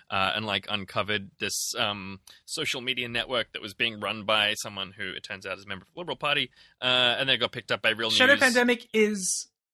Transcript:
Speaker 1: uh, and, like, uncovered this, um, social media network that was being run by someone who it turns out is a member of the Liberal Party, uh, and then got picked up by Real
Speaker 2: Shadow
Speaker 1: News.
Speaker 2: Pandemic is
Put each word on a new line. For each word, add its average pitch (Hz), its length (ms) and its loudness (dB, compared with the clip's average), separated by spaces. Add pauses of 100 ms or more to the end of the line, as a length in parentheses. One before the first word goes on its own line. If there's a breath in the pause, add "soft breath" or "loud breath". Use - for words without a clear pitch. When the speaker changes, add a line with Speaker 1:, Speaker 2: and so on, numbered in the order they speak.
(100)
Speaker 1:
uh, 95 240 2
and, 110 120 -2
like, 101 240 -2
uncovered 101 600 -4 (100)
this, - 380 -4
um, 101 420 -4 (260 loud breath)
social 143 340 -4
media 123 260 -4
network 117 460 -4
that - 80 -10
was 101 140 -10
being 117 260 -2
run 104 240 -4
by 107 300 2
someone 98 420 -8
who 95 140 -8
it - 120 -10
turns 95 220 -12
out 92 140 -6
is 95 60 -20
a 101 40 -20
member 95 160 -8
of - 100 -20
the 160 60 -12
Liberal 156 160 -6
Party, 143 340 0 (300 soft breath)
uh, 123 380 4
and 135 100 0
then 127 100 4
got 117 140 0
picked - 180 -8
up 117 120 0
by 113 80 4
Real 110 200 0
Speaker 2:
Shadow 262 220 6
Speaker 1:
News. - 80 6
Speaker 2:
Pandemic 240 540 4
is 208 540 2 (260)